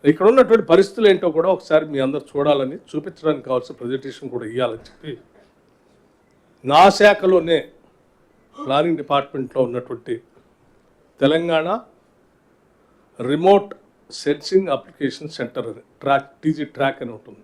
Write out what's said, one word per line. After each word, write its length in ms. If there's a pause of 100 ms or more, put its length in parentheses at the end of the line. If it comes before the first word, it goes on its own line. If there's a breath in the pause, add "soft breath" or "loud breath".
(100)
ఇక్కడ 200
ఉన్నటువంటి 400
పరిస్థితులు 400
ఏంటో 260
కూడా 200
ఒకసారి 360
మీ 120
అందరు 260
చూడాలని, 460 (140)
చూపించడానికి 580
కావాల్సిన 320
ప్రజెంటేషన్ 520
కూడా 200
ఇవ్వాలని 360
చెప్పి, 240 (1500)
నా 180 (160)
శాఖలోనే 600 (960)
ప్లానింగ్ 460
డిపార్ట్మెంట్లో 680
ఉన్నటువంటి 460 (1040)
తెలంగాణ 480 (1500)
రిమోట్ 520 (400)
సెన్సింగ్ 680
అప్లికేషన్ 600
సెంటర్ 340
అని, 100 (200)
ట్రాక్, 260 (140)
టీజీ 220 (120)
ట్రాక్ 280
అని 120
ఉంటుంది. 280